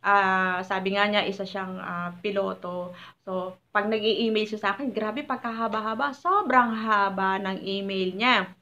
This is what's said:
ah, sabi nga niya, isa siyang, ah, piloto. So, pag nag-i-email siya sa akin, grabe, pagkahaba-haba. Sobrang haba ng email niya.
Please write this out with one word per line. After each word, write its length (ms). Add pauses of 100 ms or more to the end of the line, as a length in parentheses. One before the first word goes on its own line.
ah, 640
sabi 320
nga 80
niya, 240
isa 160
siyang, 320
ah, 320 (160)
piloto. 720 (240)
So, 320 (160)
pag 160
nag-i-email 640
siya 160
sa 80
akin, 160
grabe, 320
pagkahaba-haba. 960
Sobrang 560
haba 640
ng 240
email 560
niya. 320 (120)